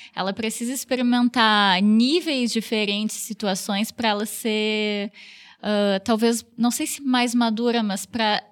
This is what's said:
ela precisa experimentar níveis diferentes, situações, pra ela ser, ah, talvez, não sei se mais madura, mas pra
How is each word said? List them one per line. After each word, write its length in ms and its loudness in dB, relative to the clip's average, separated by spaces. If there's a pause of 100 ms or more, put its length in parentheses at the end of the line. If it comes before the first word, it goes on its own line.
(160)
ela 180 -4
precisa 400 -6
experimentar 1080 2
níveis 720 2
diferentes, 680 -2
situações, 760 -4
pra 180 -2
ela 160 0
ser, 840 -2 (500)
ah, 420 0
talvez, 420 0 (120)
não 140 2
sei 160 -4
se 140 -8
mais 340 0
madura, 480 2
mas 220 -4
pra 460 -2